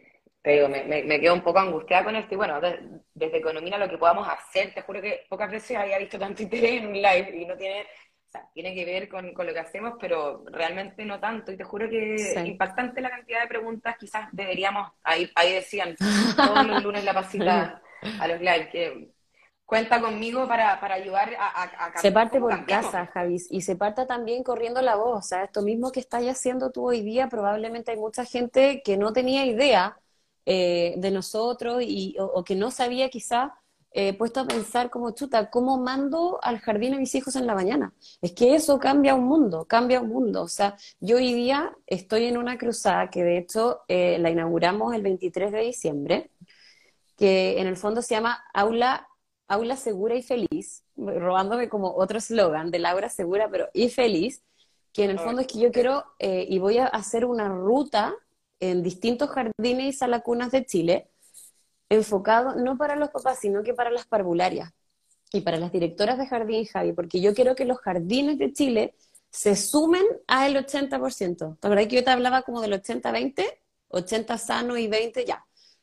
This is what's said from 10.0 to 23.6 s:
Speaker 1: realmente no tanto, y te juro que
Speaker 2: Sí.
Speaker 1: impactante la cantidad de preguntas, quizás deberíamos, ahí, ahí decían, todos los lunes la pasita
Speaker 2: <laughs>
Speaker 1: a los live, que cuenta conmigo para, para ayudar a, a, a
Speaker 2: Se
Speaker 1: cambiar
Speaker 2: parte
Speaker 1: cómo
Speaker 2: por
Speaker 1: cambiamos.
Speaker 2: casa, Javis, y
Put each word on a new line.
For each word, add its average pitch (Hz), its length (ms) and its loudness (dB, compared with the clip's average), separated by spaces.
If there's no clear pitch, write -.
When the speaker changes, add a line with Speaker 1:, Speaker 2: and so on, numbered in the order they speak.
Speaker 1:
realmente 180 580 -8
no 202 140 -8
tanto, 208 340 -6
y 190 40 -12
te 190 80 -12
juro 214 240 -6
que 220 300 -2
Speaker 2:
Sí. 190 220 -2
Speaker 1:
impactante 247 500 -4
la 254 100 -6
cantidad 240 300 -6
de 233 80 -2
preguntas, 226 500 -8
quizás 214 340 -10
deberíamos, 196 600 -4
ahí, 165 320 0
ahí 175 200 4
decían, 180 420 -6
todos 277 240 6
los 202 160 0
lunes 202 220 -4
la 196 100 0
pasita 185 680 0
Speaker 2:
<laughs> 208 180 -8
Speaker 1:
a 160 80 -2
los 170 120 -2
live, 170 300 2
que 160 400 -6
cuenta 226 340 2
conmigo 226 480 -2
para, 220 320 2
para 196 180 -4
ayudar 196 420 -2
a, 190 240 -4
a, 175 240 -8
a 170 100 -10
Speaker 2:
Se 170 60 -6
Speaker 1:
cambiar 196 100 4
Speaker 2:
parte 226 240 4
Speaker 1:
cómo 240 120 2
Speaker 2:
por 208 100 0
Speaker 1:
cambiamos. 196 340 0
Speaker 2:
casa, 180 140 -4
Javis, 175 440 -4
y 190 120 -4